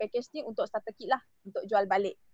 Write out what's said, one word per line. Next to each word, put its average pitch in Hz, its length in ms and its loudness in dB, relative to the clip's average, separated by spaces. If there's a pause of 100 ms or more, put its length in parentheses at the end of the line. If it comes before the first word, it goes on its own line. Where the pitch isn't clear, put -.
package 240 320 -2
ni 302 80 -6
untuk 226 240 -2
starter 190 320 -6
kit - 80 -14
lah, 254 160 2 (240)
untuk 190 240 -6
jual 202 160 4
balik. 190 320 2 (160)